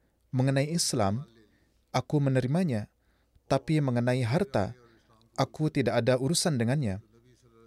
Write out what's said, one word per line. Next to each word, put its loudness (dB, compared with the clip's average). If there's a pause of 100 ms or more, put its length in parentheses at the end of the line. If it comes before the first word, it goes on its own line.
(320)
"Mengenai 0
Islam, 0 (640)
aku 0
menerimanya, 0 (640)
tapi 0
mengenai 0
harta, 0 (600)
aku -2
tidak 0
ada 2
urusan 0
dengannya." -2 (640)